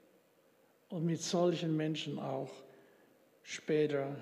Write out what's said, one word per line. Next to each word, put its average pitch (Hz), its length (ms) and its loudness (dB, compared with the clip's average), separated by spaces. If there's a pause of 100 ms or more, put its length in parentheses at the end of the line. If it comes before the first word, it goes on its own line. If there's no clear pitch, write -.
(920)
und 170 140 -2
mit 165 160 0
solchen 175 560 2
Menschen 156 420 -2
auch 139 320 -4 (920)
später 143 800 0